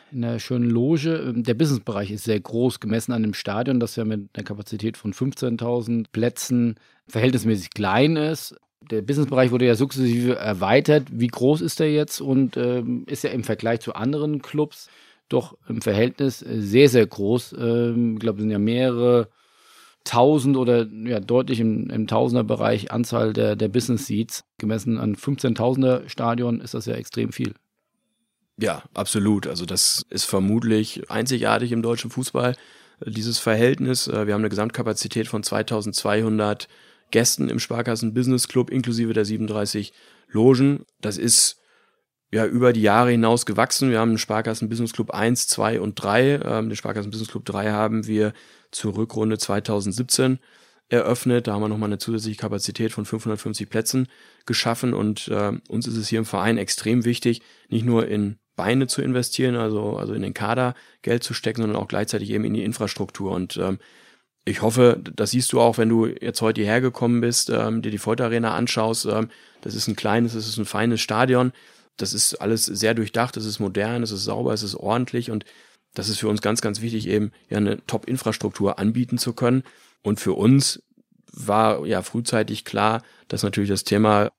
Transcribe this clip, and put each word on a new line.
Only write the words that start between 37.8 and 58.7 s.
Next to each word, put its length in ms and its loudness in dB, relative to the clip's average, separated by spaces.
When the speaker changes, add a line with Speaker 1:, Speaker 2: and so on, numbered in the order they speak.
Speaker 2:
Business 340 2
Club 220 0
inklusive 420 0
der 120 2
siebenunddreißig 680 -4
Logen. 560 6
Das 180 -6
ist, 400 2
ja, 140 2
über 260 6
die 100 2
Jahre 280 6
hinaus 360 4
gewachsen. 440 2
Wir 80 4
haben 120 4
einen 80 2
Sparkassen 500 -2
Business 240 -2
Club 180 -4
eins, 380 0
zwei 320 0
und 160 -4
drei. 460 2
Ähm, 260 -2
den 80 -4
Sparkassen 340 -6
Business 200 -8
Club 140 -10
drei 280 -2
haben 340 0
wir 260 2
zur 260 -4
Rückrunde 420 0
zweitausendsiebzehn 1000 0
eröffnet. 600 2
Da 60 0
haben 80 -2
wir 60 -2
nochmal 200 -2
eine 100 -2
zusätzliche 400 -4
Kapazität 540 -4
von 120 -6
fünfhundertfünfzig 640 -6
Plätzen 380 0
geschaffen. 480 -2
Und, 320 -2
äh, 260 0
uns 220 -4
ist 80 -4
es 100 -4
hier 140 0
im 40 -2
Verein 340 0
extrem 460 0
wichtig, 380 0
nicht 160 -2
nur 220 2
in 300 -2
Beine 320 2